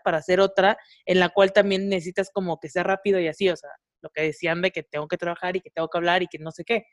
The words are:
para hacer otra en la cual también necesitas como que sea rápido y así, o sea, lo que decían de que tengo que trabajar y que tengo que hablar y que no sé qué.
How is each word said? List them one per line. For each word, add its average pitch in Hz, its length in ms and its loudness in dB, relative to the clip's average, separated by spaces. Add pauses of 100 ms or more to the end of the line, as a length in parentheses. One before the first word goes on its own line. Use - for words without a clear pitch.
para 165 140 0
hacer 185 200 0
otra 196 400 4 (280)
en 180 120 2
la 180 120 4
cual 196 220 4
también 196 360 2
necesitas 190 440 -4
como 180 280 -4
que 156 80 -12
sea 175 160 -2
rápido 190 340 0
y 175 80 0
así, 170 220 0
o 165 80 0
sea, 143 140 -18 (300)
lo - 100 -18
que 156 120 -8
decían 165 400 -2
de 190 80 0
que 160 120 -8
tengo 151 260 -8
que 180 80 -4
trabajar 180 400 -6
y 185 40 -8
que 156 100 -16
tengo 165 180 -4
que 170 80 -6
hablar 175 260 0
y 175 40 -4
que 156 120 -14
no 156 120 -14
sé 165 140 -14
qué. 226 280 -2